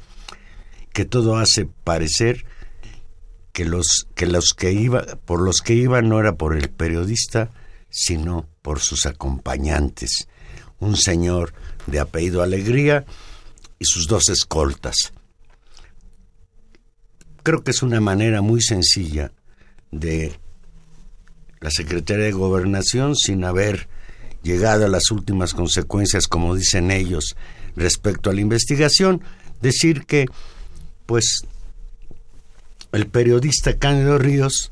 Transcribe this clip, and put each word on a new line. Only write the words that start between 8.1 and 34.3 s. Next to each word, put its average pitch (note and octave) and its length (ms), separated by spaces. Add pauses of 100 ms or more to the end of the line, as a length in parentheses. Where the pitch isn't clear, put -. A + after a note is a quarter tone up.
por C#2+ 180
sus - 240
acompañantes, C#2 1200 (520)
un G2+ 160
señor F2 560 (340)
de C#2+ 140
apellido F2 420
Alegría B2 600 (760)
y - 60
sus D#2 220
dos G2+ 240
escoltas. - 840 (2250)
Creo D#3+ 200
que B2+ 100
es - 100
una A#2 180
manera G#2 400
muy A2+ 220
sencilla E2 680 (580)
de D#2 480 (1200)
la D2+ 100
Secretaría F2 540
de G#2+ 80
Gobernación, F#2+ 840
sin F#2+ 280
haber F#2+ 440 (540)
llegado G#2+ 420
a G2+ 40
las F#2 220
últimas F#2+ 440
consecuencias, F#2 760
como E2+ 260
dicen F#2 360
ellos, F2 440 (420)
respecto F2 520
a F#2+ 60
la G2+ 80
investigación, D3 800 (400)
decir C#3 420
que, C#3 220 (800)
pues, - 400 (1500)
el G#2 140
periodista B2 720
Cándido C#3 400
Ríos C#3 540